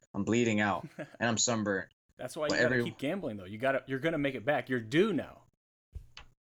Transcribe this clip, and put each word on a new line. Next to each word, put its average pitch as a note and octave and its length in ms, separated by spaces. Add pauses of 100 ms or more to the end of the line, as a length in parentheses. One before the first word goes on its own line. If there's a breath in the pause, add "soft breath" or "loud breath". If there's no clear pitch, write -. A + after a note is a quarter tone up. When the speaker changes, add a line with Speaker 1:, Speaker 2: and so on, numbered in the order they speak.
(140)
Speaker 1:
I'm G2 100
bleeding A2+ 360
out, G#2 280
Speaker 2:
<laughs> - 320
Speaker 1:
and A#2 80
I'm A2+ 120
sunburnt. G#2 480 (300)
Speaker 2:
That's B2 200
why D3+ 80
you D3 40
Speaker 1:
But G2 120
Speaker 2:
gotta B2+ 140
Speaker 1:
every A#2+ 80
Speaker 2:
keep A#2 160
gambling, D3 380
though. F#2 80
You G2+ 120
gotta, C3 300
you're C3+ 120
gonna D#3+ 200
make C#3 160
it G#2+ 100
back. C3+ 240
You're B2+ 100
due D#3 340
now. - 280 (1000)